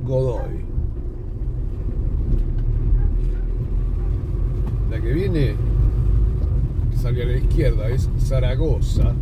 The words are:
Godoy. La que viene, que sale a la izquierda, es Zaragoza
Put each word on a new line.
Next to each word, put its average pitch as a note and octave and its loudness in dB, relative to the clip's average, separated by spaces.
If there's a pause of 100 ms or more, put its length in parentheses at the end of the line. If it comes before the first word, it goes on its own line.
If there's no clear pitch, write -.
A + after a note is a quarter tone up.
Godoy. C3 -2 (4000)
La - -2
que - 0
viene, E3 2 (1400)
que - 0
sale B2 0
a - 0
la B2 2
izquierda, B2+ 2
es - 0 (100)
Zaragoza B2+ 2